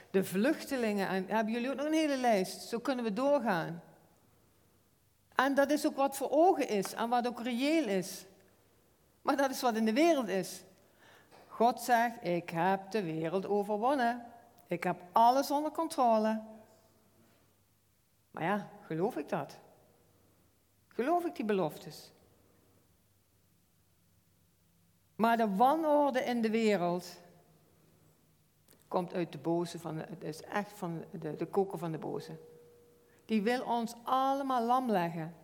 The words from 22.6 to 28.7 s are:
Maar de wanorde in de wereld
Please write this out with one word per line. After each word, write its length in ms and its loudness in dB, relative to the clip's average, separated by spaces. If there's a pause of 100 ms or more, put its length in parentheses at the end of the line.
Maar 220 4
de 180 2
wanorde 640 4
in 220 -2
de 80 2
wereld 720 0 (1700)